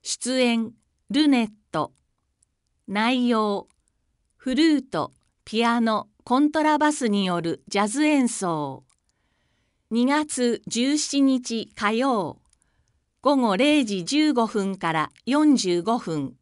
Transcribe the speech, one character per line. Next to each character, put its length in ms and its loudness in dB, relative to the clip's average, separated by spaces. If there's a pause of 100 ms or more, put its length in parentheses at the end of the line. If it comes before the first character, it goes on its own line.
出 360 -4
演、 360 0 (380)
ル 160 4
ネ 140 4
ッ 60 -2 (220)
ト。 220 -4 (960)
内 400 0
容、 400 0 (680)
フ 180 -6
ル 80 2 (180)
ー 80 -20
ト、 240 -6 (320)
ピ 180 -4
ア 160 2
ノ、 300 0 (160)
コ 160 0
ン 100 4
ト 120 0
ラ 160 2
バ 120 2
ス 180 -2
に 180 0
よ 160 -2
る 260 -6
ジ 120 -2
ャ 60 0
ズ 200 -2
演 240 2
奏。 540 -6 (1040)
二 160 2
月 600 0
十 300 -2
七 240 -2
日 540 0
火 180 -2
曜、 480 -2 (800)
午 160 2
後 220 2
零 260 4
時 220 -4
十 260 2
五 140 0
分 320 -4
か 160 -4
ら 160 -2 (160)
四 280 4
十 280 0
五 160 -2
分。 440 -6